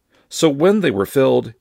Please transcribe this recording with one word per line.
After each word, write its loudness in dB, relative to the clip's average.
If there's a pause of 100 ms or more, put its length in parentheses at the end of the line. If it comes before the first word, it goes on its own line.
(280)
So 0
when 2
they 0
were -2
filled, 0